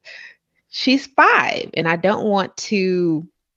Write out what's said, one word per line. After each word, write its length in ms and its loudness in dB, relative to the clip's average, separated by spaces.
she's 380 0
five 680 2
and 140 0
I 80 2
don't 280 0
want 320 0
to 680 -2